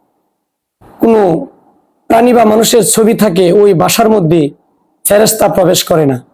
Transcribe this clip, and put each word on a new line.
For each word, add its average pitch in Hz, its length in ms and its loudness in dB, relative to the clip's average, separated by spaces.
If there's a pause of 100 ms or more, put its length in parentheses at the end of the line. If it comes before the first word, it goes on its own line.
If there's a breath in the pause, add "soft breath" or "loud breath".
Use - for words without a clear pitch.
(1000)
কোনো 196 480 0 (600)
প্রাণী 233 260 2
বা 226 120 2
মানুষের 214 380 0
ছবি 220 300 0
থাকে, 180 380 0
ওই 202 220 2
বাসার 180 360 0
মধ্যে 165 400 0 (580)
ফেরেশতা 208 400 0
প্রবেশ 185 360 -2
করে 165 220 -2
না। 127 180 -4 (100)